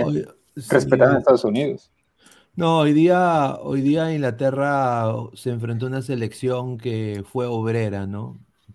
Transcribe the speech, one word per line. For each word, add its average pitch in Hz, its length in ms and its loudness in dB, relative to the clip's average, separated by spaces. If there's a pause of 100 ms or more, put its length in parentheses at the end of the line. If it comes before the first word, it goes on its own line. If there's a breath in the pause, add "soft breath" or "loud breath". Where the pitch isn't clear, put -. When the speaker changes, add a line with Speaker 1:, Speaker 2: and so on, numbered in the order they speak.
Speaker 1:
hoy, 147 220 -2 (300)
sí, 143 140 -14
Speaker 2:
respetan 135 400 4
a - 40 4
Speaker 1:
hoy 135 60 2
Speaker 2:
Estados 123 240 4
Unidos. 131 480 -4 (640 soft breath)
Speaker 1:
No, 165 240 2
hoy 151 140 4
día, 165 680 4
hoy 139 200 -4
día 160 320 0
Inglaterra 135 960 0 (220)
se - 160 -8
enfrentó 117 360 -4
a 127 40 -6
una 131 120 -6
selección 127 760 -4
que 110 520 -6
fue 123 180 -4
obrera, 110 600 -2
¿no? 104 320 -10 (360)